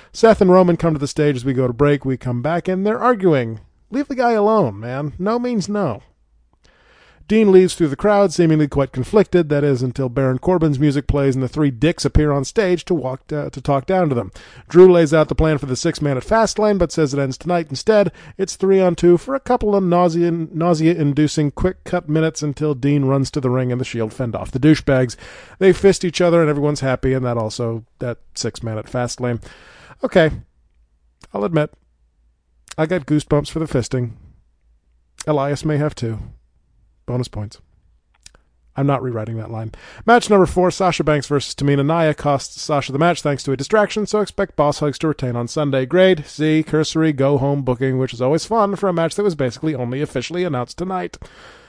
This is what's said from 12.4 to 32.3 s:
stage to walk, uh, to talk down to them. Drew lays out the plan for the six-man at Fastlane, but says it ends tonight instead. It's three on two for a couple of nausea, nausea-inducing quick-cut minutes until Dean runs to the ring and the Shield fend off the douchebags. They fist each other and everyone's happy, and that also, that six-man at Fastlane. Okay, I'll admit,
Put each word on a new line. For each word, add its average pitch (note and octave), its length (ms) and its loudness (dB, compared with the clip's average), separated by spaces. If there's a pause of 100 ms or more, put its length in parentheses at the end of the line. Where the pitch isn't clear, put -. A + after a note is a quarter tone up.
stage F3+ 420 -2
to - 60 -2
walk, C3 400 -6
uh, C#3+ 180 -6
to C3+ 100 -14
talk C#3 260 -2
down F#3 220 2
to C3+ 80 0
them. G2+ 160 -6 (360)
Drew F#3 220 10
lays E3+ 240 4
out D#3 140 4
the C3+ 80 -2
plan D#3 200 2
for C#3 100 -6
the B2+ 100 -4
six-man D3 400 -2
at B2 80 -6
Fastlane, G#3+ 520 2
but F3 140 0
says D3 240 0
it C#3+ 60 0
ends C3 180 -4
tonight E3+ 320 -2
instead. G3+ 400 2 (260)
It's F#3+ 200 -6
three F#3+ 240 2
on F3 160 2
two F3 200 6
for C4 200 -4
a - 20 -2
couple A#3 380 0
of G3 80 0
nausea, E3+ 480 2
nausea-inducing D#3+ 1200 0
quick-cut - 560 -4
minutes D#3+ 340 0
until D3+ 320 -4
Dean C#3 300 0
runs C3+ 260 0
to D3+ 100 -4
the B2+ 80 -2
ring B2+ 220 0
and B2 100 -4
the C3 40 -4
Shield A2+ 280 -6
fend A#2+ 220 -8
off - 160 -8
the - 80 -4
douchebags. C3 560 2 (460)
They F#3+ 120 6
fist G3 320 2
each E3+ 160 -2
other E3+ 200 4
and D#3 100 2
everyone's D3 300 0
happy, C3 320 0
and C3 120 -2
that A#2+ 140 -2
also, A2+ 460 -6 (160)
that A#2+ 180 -8 (160)
six-man A2+ 420 -6
at G#2+ 100 -10
Fastlane. A#2+ 540 -4 (600)
Okay, E3+ 300 4 (1000)
I'll G3+ 120 -6
admit, D#3 280 -2 (1040)